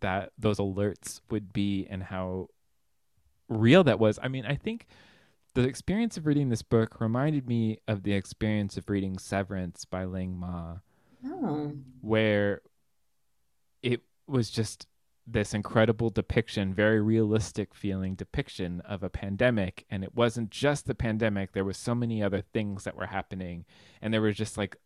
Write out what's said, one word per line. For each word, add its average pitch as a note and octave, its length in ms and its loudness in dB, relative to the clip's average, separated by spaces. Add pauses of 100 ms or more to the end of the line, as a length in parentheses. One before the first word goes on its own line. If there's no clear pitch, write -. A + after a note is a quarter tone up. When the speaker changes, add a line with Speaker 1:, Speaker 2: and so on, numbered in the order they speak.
Speaker 1:
that, F#2+ 380 -2
those G#2+ 200 0
alerts G2 600 -2 (100)
would G#2+ 220 -4
be G2+ 360 0
and F#2+ 140 -6
how F#2 460 -6 (1000)
real A#2+ 360 8
that A#2+ 140 4
was. G#2+ 240 4
I B2+ 60 -2
mean, C3 180 -6
I C#3 100 -2
think A3+ 300 -6 (680)
the B2 80 4
experience G3+ 540 0
of D#3 100 -4
reading C#3+ 240 2
this A2 120 0
book - 380 2
reminded B2+ 480 0
me A2+ 300 0 (100)
of G2+ 140 -2
the G2+ 100 0
experience G#2 640 -2
of F#2 140 -10
reading F#2+ 280 0
Severance G2 640 -4
by F#2 200 -6
Ling F#2 320 -6
Ma, F2 400 -8 (480)
Speaker 2:
Oh. E3 480 -4 (280)
Speaker 1:
where G#2+ 600 2 (1200)
it B2 200 0 (240)
was B2+ 240 0
just - 360 -4 (440)
this G#2+ 220 0
incredible A2+ 560 2
depiction, G2+ 640 0
very G#2+ 300 4
realistic G#2+ 720 2
feeling F#2+ 400 -4
depiction F2 680 -6
of G2 200 -8
a F#2 80 -4
pandemic. G2 800 0
And G2 120 -4
it - 120 -10
wasn't A#2 360 0
just C#3+ 360 0
the B2+ 80 -2
pandemic. A2 580 0
There F#2+ 120 0
was G2 120 -4
so A#2+ 180 -2
many A#2 280 0
other G2 180 2
things G2+ 440 -4
that G2 120 -8
were F2+ 100 -6
happening. F2+ 600 -8 (340)
And A2 120 -4
there A2 100 4
was G#2+ 140 2
just, A2 200 -6
like, G2+ 280 -2